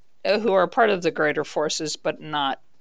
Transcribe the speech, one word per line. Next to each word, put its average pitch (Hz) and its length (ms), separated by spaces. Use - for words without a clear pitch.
uh, 202 160
who 208 140
are 180 120
part 226 240
of 185 120
the - 100
greater 151 320
forces, 156 520
but 151 240
not 147 400